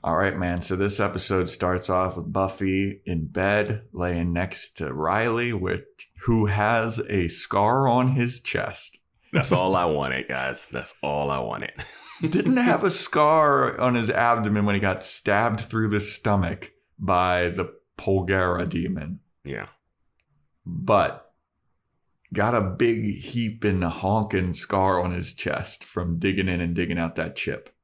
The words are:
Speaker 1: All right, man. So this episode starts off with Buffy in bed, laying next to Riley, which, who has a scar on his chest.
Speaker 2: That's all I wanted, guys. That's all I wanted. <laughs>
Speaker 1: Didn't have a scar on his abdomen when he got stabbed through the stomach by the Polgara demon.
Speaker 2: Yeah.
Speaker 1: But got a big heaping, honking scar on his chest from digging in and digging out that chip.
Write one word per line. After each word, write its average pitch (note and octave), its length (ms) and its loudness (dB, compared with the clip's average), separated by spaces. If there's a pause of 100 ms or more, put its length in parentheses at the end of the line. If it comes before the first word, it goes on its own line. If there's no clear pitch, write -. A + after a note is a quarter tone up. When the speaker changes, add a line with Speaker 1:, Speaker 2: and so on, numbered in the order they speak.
Speaker 1:
All E2 100 0
right, F#2+ 220 0
man. F2 240 -2
So F#2 140 -4
this G2+ 240 0
episode F#2+ 500 0
starts F#2 400 -2
off F#2 260 0
with F2 160 -8
Buffy F#2+ 760 -2
in E2 180 -2
bed, G#2 560 0 (100)
laying F2 420 -2
next - 440 -6
to C#2+ 160 -6
Riley, A2+ 580 0
which, F#2 300 -2 (400)
who A2+ 240 4
has G#2+ 540 0 (100)
a F#2 180 2
scar A2 600 2
on B2+ 240 4
his B2 280 0
chest. - 600 -6 (340)
Speaker 2:
That's - 180 2
all F#2 240 4
I F2 100 2
wanted, C2+ 420 0
guys. C2 440 -4
That's B1+ 300 -8
all C#2+ 300 -2
I C#2 80 -2
wanted. - 320 -6 (280)
<laughs> - 220 -14
Speaker 1:
Didn't F#3 360 2
have A#3+ 260 4
a F#3 80 4
scar D3+ 920 4
on B2 140 4
his A2 160 0
abdomen G#2+ 540 2
when G2+ 100 2
he G2 60 2
got F#2 220 0
stabbed G#2+ 580 0
through A2 280 -2
the G#2 100 2
stomach F#2+ 720 -2 (280)
by F2+ 500 2
the F2 240 -4 (240)
Polgara F2+ 720 2
demon. E2+ 520 -4 (220)
Speaker 2:
Yeah. B1 240 -8 (1000)
Speaker 1:
But F#2 680 0 (1000)
got G#2+ 220 0
a A2+ 80 2
big A2 440 0
heaping, G#2 760 -2
honking F#2+ 720 0
scar F#2+ 500 2
on F2+ 100 -2
his F2+ 200 -6
chest - 500 -6
from E2+ 360 -4
digging F#2+ 280 0
in F2+ 140 0
and E2+ 140 -2
digging E2+ 240 -2
out E2 160 -2
that D#2+ 200 -4
chip. - 360 -8 (120)